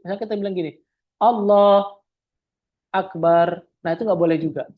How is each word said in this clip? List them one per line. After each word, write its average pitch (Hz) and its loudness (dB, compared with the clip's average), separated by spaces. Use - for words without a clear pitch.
Misalnya 190 -10
kita 220 -8
bilang 202 -6
gini, 160 -6
Allah 202 2
Akbar. 170 0
Nah, 170 -6
itu 170 -6
nggak 208 -2
boleh 165 2
juga. 143 -6